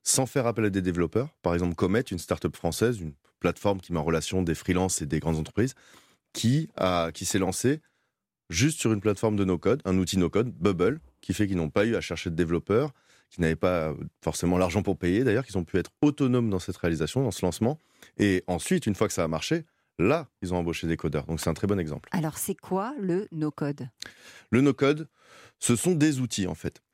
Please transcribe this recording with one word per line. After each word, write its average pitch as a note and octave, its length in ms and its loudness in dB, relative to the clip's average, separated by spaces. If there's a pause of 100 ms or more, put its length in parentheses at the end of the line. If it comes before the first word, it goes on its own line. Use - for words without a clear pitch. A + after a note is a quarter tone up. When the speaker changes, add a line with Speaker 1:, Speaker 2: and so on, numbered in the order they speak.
Speaker 1:
sans C3 240 2
faire B2 200 0
appel A2+ 180 0
à G2+ 60 4
des F#2+ 120 0
développeurs. F2+ 460 0 (140)
Par F2 120 2
exemple, F2 200 0
Comet, G2+ 260 2
une G2 180 -6
startup - 380 -4
française, G#2+ 440 -2
une D#2 120 -8 (280)
plateforme F#2 400 0
qui - 120 -10
met E2+ 60 0
en D2+ 60 -2
relation E2 380 0
des E2 120 0
freelances F2+ 480 -2
et D2+ 40 -4
des D2+ 140 0
grandes D#2+ 160 0
entreprises, G2+ 380 -2 (580)
qui C#3 440 0
a, F2 360 0
qui - 120 -10
s'est - 140 0
lancée A#2 420 0 (680)
juste A2 320 0
sur A2+ 120 2
une G#2 80 0
plateforme G#2+ 360 2
de G2 80 2
no-code, F#2 400 2
un F#2+ 120 2
outil F#2 220 2
no-code, G2 320 2
Bubble, F#2+ 500 2 (200)
qui - 140 -4
fait G#2+ 120 2
qu'ils F#2+ 100 -2
n'ont D#2+ 140 0
pas G#2 140 2
eu A#2 100 2
à F2 60 0
chercher F2 300 -6
de E2 40 -4
développeurs, F2 580 0 (380)
qui - 100 -12
n'avaient E2 140 2
pas D#2+ 400 0 (300)
forcément F2 340 0
l'argent F#2 240 2
pour F#2 160 -2
payer, F#2 240 2
d'ailleurs, B2+ 220 2
qu'ils - 120 -10
ont F2+ 60 0
pu F2 160 -2
être - 140 -2 (100)
autonomes B2+ 480 2
dans F#2+ 80 0
cette F2+ 180 -6
réalisation, E2 460 0
dans A#2 80 0
ce - 160 -4
lancement. A2 320 0 (400)
Et G2 300 4
ensuite, F#2 400 0
une G2+ 80 0
fois G#2+ 100 2
que - 80 -4
ça F2+ 80 0
a D#2+ 60 0
marché, D#3+ 360 -2 (360)
là, C3+ 260 2 (160)
ils F2+ 100 -4
ont F2+ 40 0
embauché E2+ 320 -2
des E2 80 0
codeurs. D2+ 300 -4
Donc, D#2+ 120 -4
c'est - 100 -4
un E2 60 -2
très G2 140 -4
bon G2+ 100 0
exemple. D2 320 -8
Speaker 2:
Alors, D#3+ 280 -4
c'est - 180 -6
quoi G3 420 -6
le F#3+ 320 -2
no-code ? D3 580 -4 (640)
Speaker 1:
Le B2 120 4
no-code, C#3+ 440 2 (540)
ce A#2+ 160 4
sont F3 160 2
des D3+ 260 4
outils, G#2 300 -2
en E2 80 -4
fait. - 260 -10 (100)